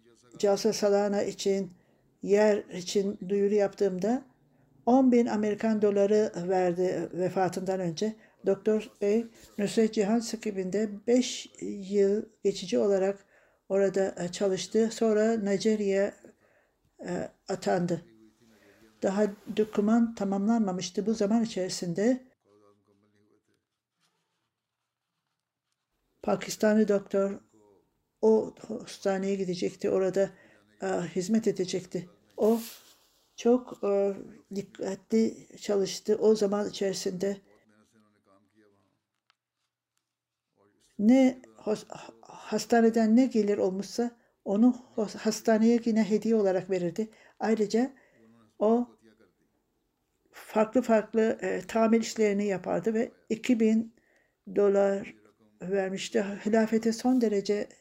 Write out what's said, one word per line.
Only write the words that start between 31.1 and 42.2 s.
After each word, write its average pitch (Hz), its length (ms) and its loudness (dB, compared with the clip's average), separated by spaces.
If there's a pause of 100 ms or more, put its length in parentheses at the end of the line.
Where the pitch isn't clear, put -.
edecekti. 180 600 -4 (280)
O 226 240 2 (760)
çok, - 480 0
e, 196 320 0 (380)
dikkatli 196 920 -4 (120)
çalıştı. 202 600 -2
O 220 140 4
zaman 202 340 -2
içerisinde 196 680 -6 (3500)
ne 254 440 4 (140)
hos-, - 300 -6 (360)